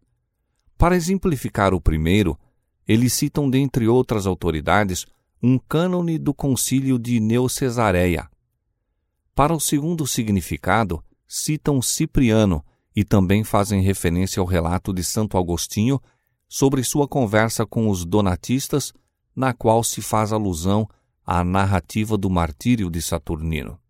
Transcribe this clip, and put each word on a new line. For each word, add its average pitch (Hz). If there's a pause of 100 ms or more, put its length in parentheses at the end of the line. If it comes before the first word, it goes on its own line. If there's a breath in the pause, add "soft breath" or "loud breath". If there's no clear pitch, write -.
(760)
Para 175
exemplificar 156
o 87
primeiro, 80 (500)
eles 117
citam, 147
dentre 131
outras 117
autoridades, 90 (380)
um 123
cânone 170
do 143
concílio 131
de 120
Neocesareia. 110 (1080)
Para 147
o 156
segundo 156
significado, 95 (240)
citam 147
Cipriano 110 (300)
e 104
também 101
fazem 101
referência 92
ao 90
relato 87
de 90
Santo 104
Agostinho 101 (460)
sobre -
sua 143
conversa 110
com 110
os 90
donatistas, 104 (420)
na 127
qual 113
se -
faz 107
alusão 101 (360)
à 87
narrativa 98
do 95
martírio 90
de 82
Saturnino. 78 (120)